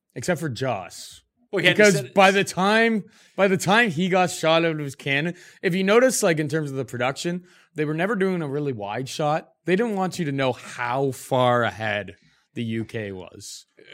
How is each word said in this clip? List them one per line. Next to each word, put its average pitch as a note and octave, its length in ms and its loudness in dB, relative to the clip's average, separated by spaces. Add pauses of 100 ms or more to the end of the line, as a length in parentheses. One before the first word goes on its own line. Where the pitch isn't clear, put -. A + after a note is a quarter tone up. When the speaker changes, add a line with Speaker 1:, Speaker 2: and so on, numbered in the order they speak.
(140)
Speaker 1:
Except D#3 260 -4
for D#3+ 100 -6
Joss. G#2+ 720 -8 (300)
Speaker 2:
Well, F3+ 100 -2
he F3+ 40 4
had F3 120 4
to G#3+ 40 8
Speaker 1:
Because G#3 160 8
Speaker 2:
sit B2+ 160 -6
Speaker 1:
by G3 160 8
the G3 140 2
time, G#3+ 580 2 (320)
by G3 140 2
the F#3 80 2
time G#3+ 340 4
he F3 180 -2
got F3+ 220 2
shot E3 340 2
out E3 60 2
of D#3 80 -4
his C#3 160 -8
cannon, D3+ 400 -2 (280)
if F3+ 120 0
you F#3+ 80 0
notice, A#3 400 4
like, E3+ 160 2
in D3+ 100 -2
terms D3+ 220 -4
of C3+ 60 -8
the C3 80 -4
production, C#3 580 -4 (320)
they D3+ 100 -2
were D3+ 100 -2
never F#3+ 200 -2
doing F#3 260 0
a D3+ 80 -6
really C#3+ 240 -4
wide A2 360 -6
shot. D#3 400 -4 (160)
They F3+ 100 2
didn't G#3+ 220 0
want F#3 240 -4
you D#3+ 60 -2
to C#3+ 60 -4
know C3+ 200 2
how B2+ 580 -4
far B2 540 2
ahead G2+ 500 -4 (400)
the A#2+ 100 -6
U A2+ 200 -4
K G#2+ 280 -8
was. - 540 -16 (280)